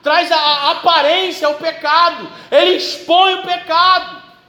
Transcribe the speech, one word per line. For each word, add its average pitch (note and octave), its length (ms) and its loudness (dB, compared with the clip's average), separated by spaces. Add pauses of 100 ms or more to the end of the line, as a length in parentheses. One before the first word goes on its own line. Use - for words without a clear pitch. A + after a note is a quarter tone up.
traz E4 280 0
a, E4+ 60 2
a D4 360 0
aparência E4 760 0
ao D4 60 -2
pecado. D#4+ 720 -2 (220)
Ele F4+ 260 4
expõe F#4 580 0
o F#4 80 -8
pecado. F4 800 -2 (260)